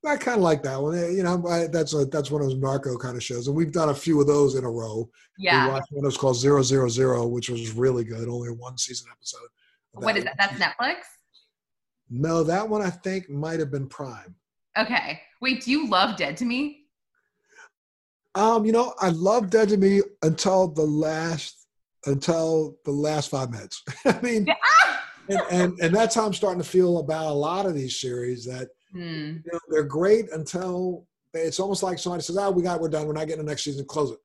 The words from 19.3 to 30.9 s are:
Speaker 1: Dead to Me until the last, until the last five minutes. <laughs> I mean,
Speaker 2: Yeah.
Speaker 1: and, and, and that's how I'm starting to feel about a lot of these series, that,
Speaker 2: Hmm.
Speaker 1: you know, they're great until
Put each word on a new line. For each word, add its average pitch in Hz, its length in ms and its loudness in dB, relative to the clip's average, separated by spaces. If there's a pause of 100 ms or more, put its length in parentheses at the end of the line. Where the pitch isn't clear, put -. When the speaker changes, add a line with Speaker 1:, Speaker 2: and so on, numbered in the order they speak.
Speaker 1:
Dead 220 200 6
to 214 60 4
Me 196 260 6 (200)
until 185 460 4
the 156 140 -2
last, 156 840 -2 (400)
until 160 800 0
the 147 80 -4
last 151 380 -2
five 131 200 -4
minutes. 104 320 -12 (120)
<laughs> - 100 -20
I 254 160 4
mean, 226 260 0
Speaker 2:
Yeah. 320 80 2 (720)
Speaker 1:
and, 196 120 2 (100)
and, 180 300 2
and 170 140 4
that's 226 200 4
how 226 100 2
I'm 208 100 -2
starting 185 280 -2
to - 60 -8
feel 180 300 4
about 156 280 -4
a 147 80 -2
lot 170 320 0
of 175 80 -2
these 135 260 -6
series, 123 460 -6
that, 127 220 -10 (240)
Speaker 2:
Hmm. 180 80 -12
Speaker 1:
you 160 420 -8 (100)
know, 170 60 -6 (100)
they're 156 160 4
great 185 480 2
until 180 720 -6 (280)